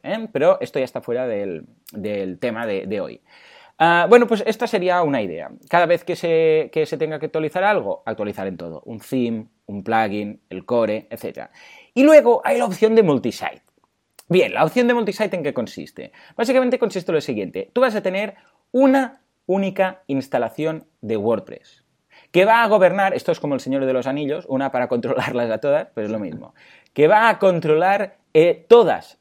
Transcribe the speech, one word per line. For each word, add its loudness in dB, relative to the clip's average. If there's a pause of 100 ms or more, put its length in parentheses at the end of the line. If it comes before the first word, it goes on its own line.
¿eh? -8
Pero 2
esto -8
ya -2
está -10
fuera -6
del, -8 (260)
del -8
tema -6
de, -6
de -6
hoy. -12 (580)
Ah, 4
bueno, 8
pues -2
esta -4
sería 0
una -2
idea. -8 (180)
Cada 2
vez 0
que -6
se, 0
que 0
se -8
tenga -6
que -8
actualizar -4
algo, -2
actualizar -6
en -10
todo. -14
Un -14
theme, -4 (200)
un -12
plugin, -4 (100)
el -12
core, -2
etcétera. -14 (440)
Y 4
luego 8
hay 0
la 0
opción 2
de 6
multisite. -2 (640)
Bien, 2
¿la 0
opción 2
de 2
multisite -4
en -6
qué -4
consiste? -10 (260)
Básicamente 0
consiste -4
en 0
lo 2
siguiente. -6
Tú 0
vas 0
a -4
tener -6 (380)
una 2 (260)
única -2
instalación -4 (140)
de -4
WordPress -6 (460)
que 4
va 4
a 2
gobernar, 4
esto -2
es -4
como -2
el -2
Señor -2
de 0
los -2
Anillos, -4
una -2
para -2
controlarlas -2
a -2
todas, 0
pues -6
es -4
lo -4
mismo, -12 (380)
que 4
va 4
a 0
controlar, 0 (160)
eh, 4
todas 4